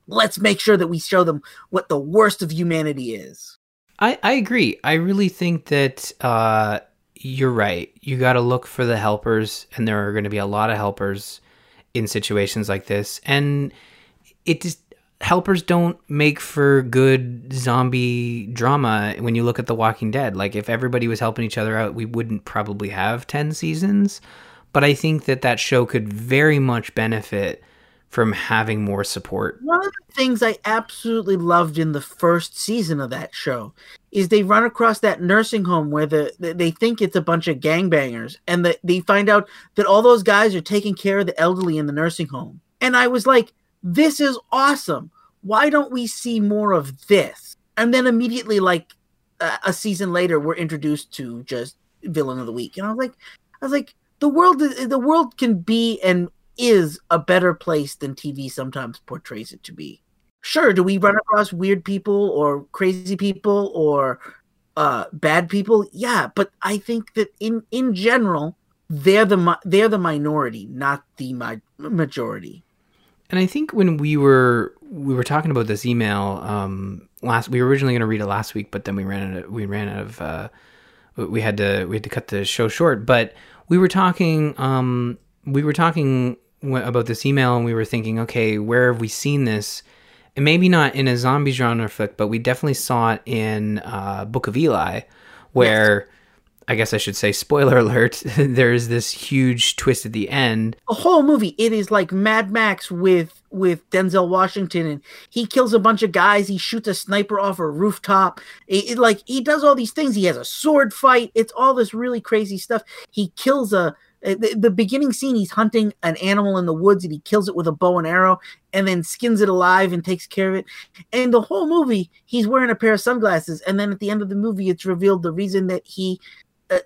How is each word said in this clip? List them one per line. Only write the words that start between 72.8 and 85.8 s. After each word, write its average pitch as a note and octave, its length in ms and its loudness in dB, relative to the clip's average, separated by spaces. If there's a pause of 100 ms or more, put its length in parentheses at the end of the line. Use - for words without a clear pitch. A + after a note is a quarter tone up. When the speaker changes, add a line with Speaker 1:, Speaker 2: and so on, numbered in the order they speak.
Speaker 2:
And F#3 100 0
I F#3 60 4
think D4+ 260 -2
when F#3 260 2
we D3+ 200 0
were, C3 640 4
we D3 320 -6
were B2 100 0
talking D3+ 280 0
about A#2 160 0
this G#2+ 180 -4
email, G#2 580 -2
um, G2 640 -6 (140)
last, A#2 280 -2
we B2 120 0
were B2+ 60 2
originally C3+ 260 2
gonna A#2 140 0
read A2 140 -2
it G#2 40 -4
last G2+ 300 -4
week, G#2 160 -8
but G2+ 140 -10
then G2+ 100 -4
we G2 80 -4
ran F#2+ 320 -6
out F2+ 80 -10
of, F#2+ 80 -16
we G#2 160 -8
ran G#2 220 -6
out G2+ 120 -10
of, G#2+ 200 -14
uh, D#2+ 280 -10 (680)
we G#2+ 220 -4
had G#2+ 180 -2
to, G2 280 0
we F#2+ 120 -6
had G#2 60 -6
to G#2+ 60 -12
cut - 200 -8
the G2+ 160 -4
show A2+ 220 -2
short. A#2 380 0
But A#2+ 300 2 (340)
we E3+ 80 4
were F#3 100 4
talking, E3 720 2
um, B2+ 640 -2 (260)
we C#3 160 0
were D3+ 100 0
talking C#3 640 0 (280)